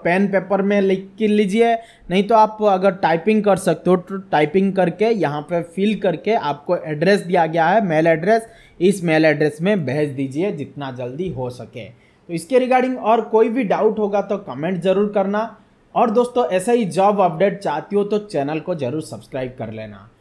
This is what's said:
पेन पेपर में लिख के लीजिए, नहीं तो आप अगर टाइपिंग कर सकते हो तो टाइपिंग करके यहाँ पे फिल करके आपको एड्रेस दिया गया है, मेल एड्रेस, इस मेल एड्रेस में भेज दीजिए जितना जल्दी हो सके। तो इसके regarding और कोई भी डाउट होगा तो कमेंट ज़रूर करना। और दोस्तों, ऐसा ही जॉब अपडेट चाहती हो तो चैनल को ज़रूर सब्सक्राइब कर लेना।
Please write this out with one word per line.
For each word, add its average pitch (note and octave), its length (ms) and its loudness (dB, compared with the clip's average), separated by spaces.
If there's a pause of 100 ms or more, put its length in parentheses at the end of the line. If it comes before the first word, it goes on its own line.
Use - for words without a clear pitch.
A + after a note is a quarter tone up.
पेन F#3+ 240 2
पेपर F#3+ 340 -2
में G3+ 180 2
लिख F#3+ 260 0 (120)
के G#3+ 80 0
लीजिए, G#3+ 480 2 (360)
नहीं F#3+ 120 2
तो A3 120 2
आप A3 280 4
अगर G3 320 4
टाइपिंग F#3 500 2
कर G3 140 4
सकते F3 320 0
हो F#3 80 6
तो F#3+ 180 -10 (140)
टाइपिंग F3+ 420 2
करके F#3 380 0
यहाँ D3+ 320 -2
पे E3+ 200 -4 (140)
फिल G#3 240 0
करके G3 340 0
आपको D#3 420 -2
एड्रेस E3 440 0
दिया E3+ 260 0
गया D#3+ 200 0
है, G#3 200 2
मेल D#3+ 200 2
एड्रेस, F#3 400 2 (340)
इस F#3+ 240 2
मेल D#3 200 4
एड्रेस D3+ 380 2
में F#3+ 240 0
भेज D3 240 -2
दीजिए C#3 420 -4
जितना C#3 400 -10
जल्दी B2+ 360 -8
हो B2 220 -8
सके। A#2 340 -16
तो - 480 -18
इसके B3 280 0
regarding B3+ 380 0
और A3+ 240 2
कोई A3 260 2
भी A#3 160 -2
डाउट F#3 340 0
होगा G3+ 240 0
तो G3+ 180 -4
कमेंट D#3+ 420 -6
ज़रूर G3+ 320 0
करना। G#3 340 -2 (460)
और A3+ 160 2
दोस्तों, A#3+ 360 0
ऐसा F#3 260 0
ही A#3+ 140 2
जॉब F#3+ 340 2
अपडेट F#3+ 380 0
चाहती D#3 380 -4
हो G3+ 80 2
तो G#3 140 -2
चैनल D3+ 420 -4
को F3+ 140 -6
ज़रूर C#3 280 -4
सब्सक्राइब B2 560 -10
कर A2 140 -10
लेना। G#2+ 360 -16 (120)